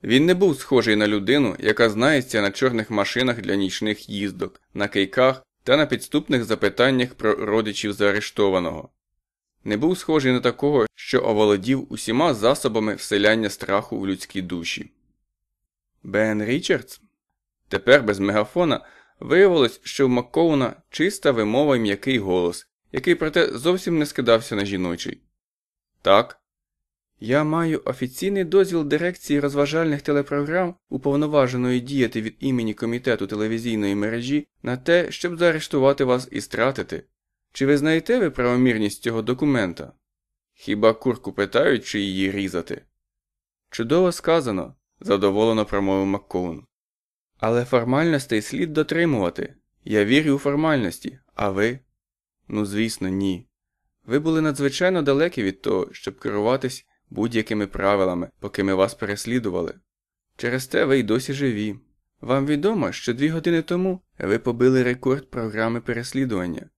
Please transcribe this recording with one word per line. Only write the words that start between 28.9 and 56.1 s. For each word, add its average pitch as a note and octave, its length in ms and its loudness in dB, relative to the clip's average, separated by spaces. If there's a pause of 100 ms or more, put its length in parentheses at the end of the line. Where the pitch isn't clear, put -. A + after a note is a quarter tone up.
розважальних C#3+ 640 0
телепрограм, D3 720 -2 (140)
уповноваженої C3 920 0
діяти B2 420 -2
від A2 180 -8
імені A#2+ 340 0
Комітету A#2 520 -2
телевізійної G#2+ 680 -2
мережі, A#2 540 -4 (140)
на B2 140 -4
те, E3+ 340 2
щоб - 280 -6
заарештувати D3 640 2
вас B2+ 260 0
і - 100 -6
стратити. A#2 640 -4 (480)
Чи C3+ 140 0
визнаєте D#3 520 2
ви F3+ 120 0
правомірність B2 720 0
цього A2+ 200 -2
документа?» A#2 720 -2 (600)
«Хіба G#2+ 400 2
курку - 380 -4
питають, A#2 520 0
чи - 160 -6
її F#2+ 300 -2
різати?» F#2+ 520 -6 (880)
«Чудово E3 420 2
сказано», B2+ 640 0 (260)
задоволено G#2 640 2
промовив G2 400 0
Маккоун. F2+ 600 -6 (720)
«Але A#2 260 0
формальностей C3 800 0
слід D#3 300 -6
дотримувати. D3+ 840 -2 (300)
Я G#2+ 200 2
вірю C#3 300 4
у C#3 40 -2
формальності, C#3+ 800 -2 (160)
а G#2 160 -2
ви?» G#2+ 280 -2 (680)
«Ну, G#2 180 -4
звісно, G#2 420 -4
ні. F#2+ 400 -4 (580)
Ви B2+ 120 -2
були D#3+ 220 0
надзвичайно D3+ 640 -2
далекі C#3+ 400 0
від F#2+ 200 -4
того, G2 300 -2
щоб - 260 -12